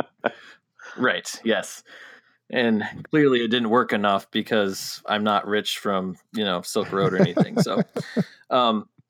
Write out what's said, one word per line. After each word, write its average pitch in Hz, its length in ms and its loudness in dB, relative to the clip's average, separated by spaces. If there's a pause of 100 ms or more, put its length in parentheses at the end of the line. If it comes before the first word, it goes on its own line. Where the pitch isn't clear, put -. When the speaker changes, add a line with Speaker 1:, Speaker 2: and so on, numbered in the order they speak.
(960)
Speaker 1:
Right, 98 480 -2
yes. 104 380 -2 (680)
And 113 340 0 (260)
clearly 139 340 4
it 110 40 -2
didn't 117 220 0
work 120 220 4
enough 101 380 2
because 104 760 -2
I'm 107 180 0
not 107 240 2
rich 104 300 -2
from, 92 380 -2 (180)
you 107 100 -2
know, 90 180 -2
Silk - 300 -4
Road 95 220 2
or - 40 0
anything. - 420 2
So, - 220 0 (340)
Speaker 2:
<laughs> - 340 -6
Speaker 1:
um, 113 380 2 (220)